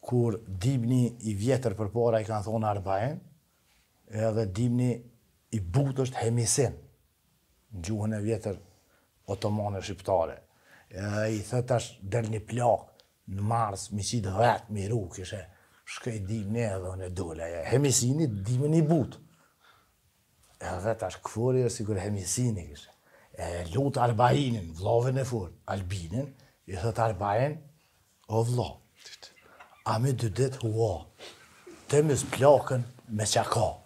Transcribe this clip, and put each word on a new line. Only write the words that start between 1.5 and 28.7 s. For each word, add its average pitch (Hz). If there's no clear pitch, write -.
përpara 110
i 98
kanë 107
thonë 110
Arbaen, 101
edhe 110
Dibni 120
i 110
but 131
është 127
Hemisin, 117
në 92
gjuhën 107
e 104
vjetër 104
otomane 101
shqiptare. 87
E 104
i 110
thot 123
tash 120
del 107
një 107
plak, 120
në 98
mars, 107
mi 101
qit 104
dhjetë 104
mi 98
ru, 113
kishe, 92
shkej 113
Dibni 107
edhe 95
unë 92
e 90
dole, 82
e 85
Hemisini 131
Dibni 123
i 156
but. 151
Edhe 90
tash 92
Kfori 127
është 120
sigur 104
Hemisini 101
kishe. 73
E 87
lut 127
Arbainin, 120
vllavën 117
e -
fort, 113
Albinin, 95
i 92
thot 98
Arbain, 110
o 110
vlla, 120